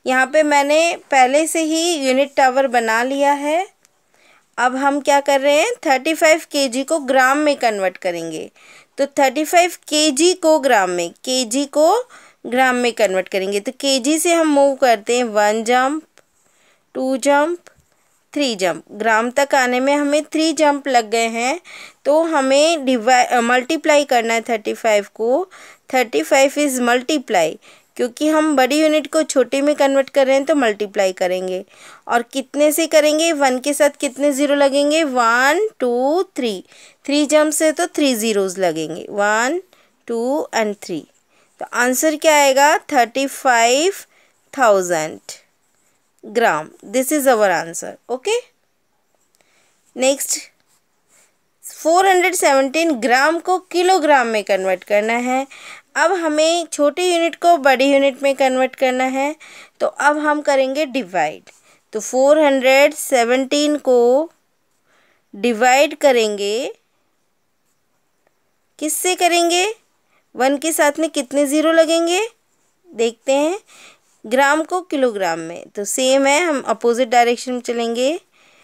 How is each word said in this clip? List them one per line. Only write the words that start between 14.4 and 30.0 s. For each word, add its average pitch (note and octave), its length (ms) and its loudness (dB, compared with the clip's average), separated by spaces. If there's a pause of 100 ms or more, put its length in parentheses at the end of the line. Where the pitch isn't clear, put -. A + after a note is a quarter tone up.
मूव C#4 260 2
करते A#3+ 420 0
हैं, B3 80 0
वन G#3+ 400 0
जंप, C4 380 0 (920)
टू C4 220 -4
जंप, D4 420 0 (760)
थ्री C4+ 200 -2
जंप। F3 380 -4
ग्राम A3 380 0
तक C#4 240 -2
आने B3 260 2
में C#4 160 0
हमें D4 280 0
थ्री D#4+ 280 -2
जंप C#4+ 360 0
लग A#3+ 220 0
गए A3+ 180 0
हैं, A#3+ 320 -4 (440)
तो D4+ 180 2
हमें D4 600 2
डिवाइ-, B3 420 2
अ, B3 140 0
मल्टीप्लाई D4 640 0
करना A#3 300 0
है A3+ 60 -2
थर्टी A3+ 340 -6
फ़ाइव G#3 400 0
को। B3+ 340 -2 (460)
थर्टी C4 280 0
फ़ाइव C#4 280 2
is C#4 300 -2
multiply, B3 760 0 (400)
क्योंकि - 320 -2
हम D#4 280 0
बड़ी C4 260 2
यूनिट D4+ 300 2
को D#4+ 100 2
छोटे C#4 380 -2
में D4 140 0
कन्वर्ट C#4 360 0